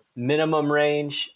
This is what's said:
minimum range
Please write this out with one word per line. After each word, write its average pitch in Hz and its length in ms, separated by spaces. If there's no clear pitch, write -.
minimum 147 560
range 147 640